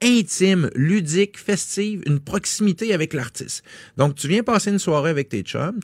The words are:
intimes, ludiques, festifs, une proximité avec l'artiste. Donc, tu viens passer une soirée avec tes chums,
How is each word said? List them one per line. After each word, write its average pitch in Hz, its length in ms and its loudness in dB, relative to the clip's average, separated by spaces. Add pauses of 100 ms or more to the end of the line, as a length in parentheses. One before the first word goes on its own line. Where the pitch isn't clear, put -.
intimes, 190 720 2
ludiques, 175 640 0
festifs, 202 680 -4
une 143 140 2
proximité 208 720 -2
avec 156 180 -2
l'artiste. 131 520 -8 (320)
Donc, 143 180 2
tu 139 140 -6
viens 226 140 2
passer 208 280 0
une 202 80 2
soirée 151 320 0
avec 143 180 -2
tes 101 140 -4
chums, 170 420 -6